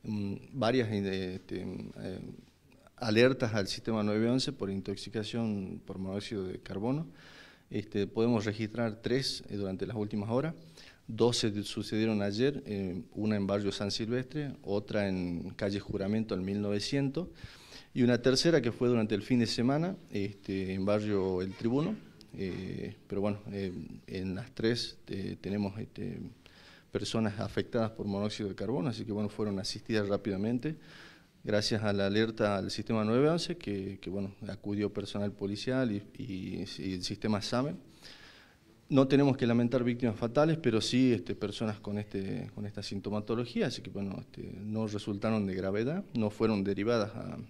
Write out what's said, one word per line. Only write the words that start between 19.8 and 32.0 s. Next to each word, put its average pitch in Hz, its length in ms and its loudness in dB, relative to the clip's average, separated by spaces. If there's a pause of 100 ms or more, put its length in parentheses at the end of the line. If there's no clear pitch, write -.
este, 98 640 -2
en 95 120 0
barrio 98 580 2
El 95 120 -4
Tribuno. 143 420 0 (420)
Eh, 95 560 -6 (140)
pero 101 140 -2
bueno, 104 180 0 (100)
eh, 98 220 -4 (340)
en 92 300 -4
las - 180 -10
tres, 117 440 0 (100)
eh, 98 320 -4
tenemos... 98 400 -2
Este, 101 400 -8 (680)
personas 107 500 0
afectadas 104 500 0
por 101 160 -6
monóxido 101 420 -2
de 95 60 -4
carbono, 135 340 -2
así 110 160 -4
que 110 60 -6
bueno, 104 180 0
fueron 104 300 -2
asistidas 101 500 0
rápidamente, 107 680 0 (680)
gracias 107 400 2
a 107 100 2
la 98 140 2